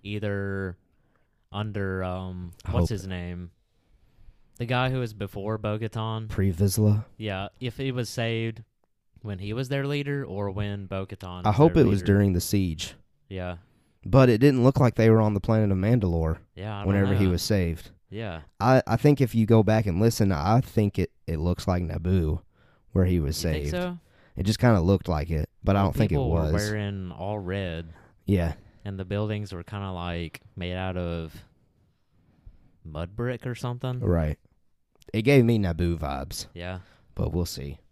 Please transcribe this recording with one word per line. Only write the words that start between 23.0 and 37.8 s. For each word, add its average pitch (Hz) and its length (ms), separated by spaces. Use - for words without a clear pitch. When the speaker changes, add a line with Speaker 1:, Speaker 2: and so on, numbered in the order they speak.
Speaker 2:
he 90 140
was 76 240
Speaker 1:
You 82 60
think 73 140
Speaker 2:
saved. 73 120
Speaker 1:
so? 180 220
Speaker 2:
It - 80
just 107 140
kinda 113 220
looked 92 280
like 78 220
it, 78 180
but 98 120
I 98 40
Speaker 1:
Well, 98 60
Speaker 2:
don't 87 100
think 107 160
it - 20
Speaker 1:
people 127 160
were 82 120
Speaker 2:
was. 78 100
Speaker 1:
wearing 101 600
all 104 260
red. 90 500
Speaker 2:
Yeah. 87 280
Speaker 1:
And 98 140
the 95 60
buildings 104 480
were 87 100
kinda, 98 300
like, 85 480
made 90 180
out 92 220
of 85 380
mud 85 300
brick 120 320
or 123 80
something. 123 460
Speaker 2:
Right. 82 380
It 107 100
gave 131 220
me 117 140
Naboo 85 400
vibes. 69 560
Speaker 1:
Yeah. 90 240
Speaker 2:
But - 180
we'll 107 120
see. 71 340